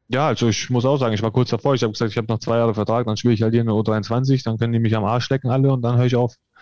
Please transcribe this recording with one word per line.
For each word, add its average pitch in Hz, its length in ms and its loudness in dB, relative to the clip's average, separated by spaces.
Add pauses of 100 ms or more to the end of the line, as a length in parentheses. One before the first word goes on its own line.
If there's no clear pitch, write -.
Ja, 135 180 0
also 120 220 0
ich - 220 -2
muss 123 140 0
auch 139 120 2
sagen, 120 180 0
ich 104 80 -2
war 113 80 0
kurz 123 200 0
davor, 131 260 0
ich 120 80 0
hab 107 80 -2
gesagt, 113 180 -2
"Ich - 80 -4
hab 110 100 -6
noch 110 120 -2
zwei 113 160 -2
Jahre 117 180 2
Vertrag, 110 320 -2
dann 107 100 -2
spiel 120 140 2
ich 110 120 2
halt 113 100 2
hier 117 80 2
in 117 80 0
der 104 80 0
U 110 80 0
dreiundzwanzig, 117 580 0
dann 110 160 -4
können 117 140 -2
die 117 80 0
mich 110 160 2
am 107 80 -2
Arsch 120 260 -2
lecken 135 180 -2
alle 135 240 2
und 127 100 -2
dann 120 140 0
hör 123 100 4
ich 123 100 0
auf." 120 180 0 (280)